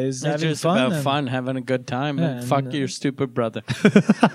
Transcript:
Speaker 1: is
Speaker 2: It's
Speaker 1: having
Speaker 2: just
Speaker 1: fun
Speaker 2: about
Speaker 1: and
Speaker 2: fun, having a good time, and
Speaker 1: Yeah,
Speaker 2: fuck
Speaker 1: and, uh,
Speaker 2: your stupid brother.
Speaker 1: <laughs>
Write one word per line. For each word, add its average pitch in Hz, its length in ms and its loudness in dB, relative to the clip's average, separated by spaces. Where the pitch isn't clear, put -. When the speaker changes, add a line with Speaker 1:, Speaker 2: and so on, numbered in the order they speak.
Speaker 1:
is 131 140 -4
Speaker 2:
It's - 20 -4
Speaker 1:
having 151 260 0
Speaker 2:
just 143 120 -2
Speaker 1:
fun 175 160 4
Speaker 2:
about 247 140 2
Speaker 1:
and 151 120 -2
Speaker 2:
fun, 139 220 0
having 127 300 -2
a 131 40 -4
good 127 280 -2
time, 139 320 -2
and 135 200 -2
Speaker 1:
Yeah, 123 80 -8
Speaker 2:
fuck 139 160 2
Speaker 1:
and, 127 100 -8
uh, 151 40 -2
Speaker 2:
your 135 100 -2
stupid 135 460 -4
brother. 113 320 -2
Speaker 1:
<laughs> - 60 -4